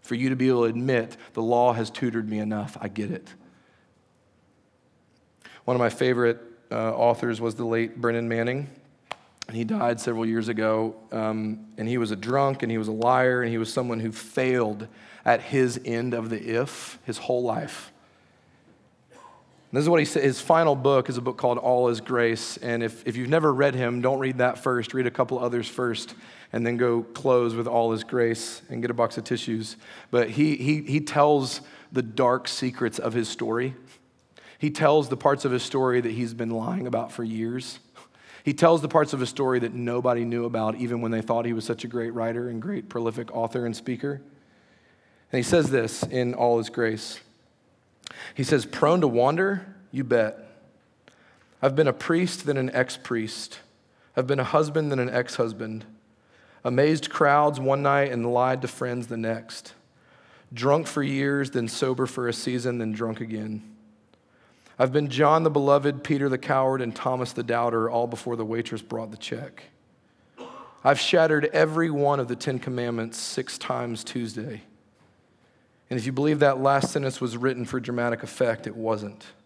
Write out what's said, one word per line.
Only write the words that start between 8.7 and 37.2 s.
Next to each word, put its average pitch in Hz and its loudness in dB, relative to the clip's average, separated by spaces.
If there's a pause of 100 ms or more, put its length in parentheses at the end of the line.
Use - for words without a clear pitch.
And 113 -10
he 117 -2
died 120 0
several 113 -2
years 113 0
ago, 110 0 (160)
um, 110 -4 (100)
and 113 -4
he 123 0
was 113 0
a 107 -2
drunk, 135 0
and 117 -2
he 113 0
was 107 -2
a 110 -4
liar, 123 4
and 117 -2
he 113 -2
was 113 -2
someone 120 -2
who 110 -4
failed 110 0 (360)
at 120 4
his 123 2
end 120 -2
of 113 -4
the 110 -4
if 117 -4
his 117 -8
whole 127 0
life. - -6 (1200)
And - -10
this 147 2
is 160 4
what 170 8
he 147 4
said. 120 0
His 131 2
final 160 6
book 135 4
is 123 -4
a 123 -4
book 123 -4
called 123 2
All 123 4
Is 113 -2
Grace, 117 0
and 117 -2
if, 113 -6
if 117 -4
you've 123 -4
never 156 4
read 135 2
him, 123 0
don't 131 2
read 131 -2
that 123 2
first. 123 -2
Read 127 0
a 120 0
couple 127 0
others 120 -2
first, 120 -4 (380)
and 117 -2
then 120 0
go 117 2
close 120 2
with 117 -4
All 117 2
Is 110 -4
Grace 117 -2
and 117 -6
get 120 -2
a - -2
box 117 0
of 107 -8
tissues. 113 -4 (360)
But 117 2
he, 147 2
he, 147 0
he 147 0
tells 147 2 (300)
the 127 0
dark 123 2
secrets 123 -4
of 113 -4
his 117 -2
story. 120 -4 (840)
He 151 0
tells 151 4
the 127 -2
parts 143 2
of 131 2
his 123 0
story 127 2
that 117 -2
he's 117 -4
been 117 -6
lying 120 -4
about 117 -4
for 123 -8